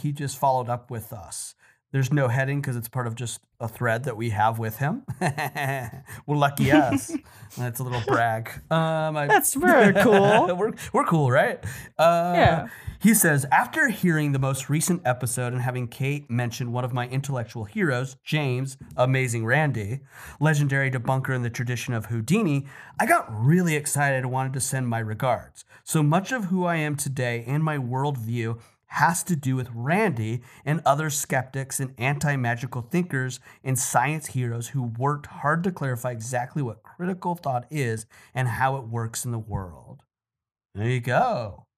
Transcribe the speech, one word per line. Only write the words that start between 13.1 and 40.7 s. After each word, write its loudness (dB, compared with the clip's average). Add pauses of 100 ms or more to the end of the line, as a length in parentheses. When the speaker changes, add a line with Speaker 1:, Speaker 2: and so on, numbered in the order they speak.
Speaker 1:
says, 4
"After 4
hearing 2
the 0
most -2
recent 0
episode -2
and -2
having -4
Kate -4
mention -2
one -2
of -4
my -2
intellectual -6
heroes, -2
James, -2 (200)
Amazing 2
Randi, 0 (400)
legendary 2
debunker -2
in -2
the -2
tradition -4
of -4
Houdini, 0 (340)
I 2
got 2
really 4
excited 0
and -4
wanted -2
to -4
send -2
my -2
regards. -2 (200)
So 2
much 2
of -2
who 0
I 0
am 0
today -4
and 0
my 0
worldview -2 (320)
has 2
to 0
do 0
with -4
Randi 0 (240)
and 0
other 2
skeptics -4
and -6
anti-magical -2
thinkers -2 (240)
and 0
science 0
heroes -4
who -4
worked -2
hard -2
to -2
clarify -4
exactly -4
what -8
critical -6
thought -4
is -4 (260)
and -2
how 0
it -10
works -6
in -6
the -4
world." -10 (720)